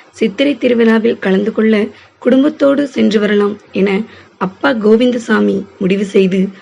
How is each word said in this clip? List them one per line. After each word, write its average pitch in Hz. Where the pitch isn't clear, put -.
சித்திரை 269
திருவிழாவில் 233
கலந்து 202
கொள்ள 214
குடும்பத்தோடு 277
சென்று 220
வரலாம் 208
என 196
அப்பா 196
கோவிந்தசாமி 214
முடிவு 196
செய்து 190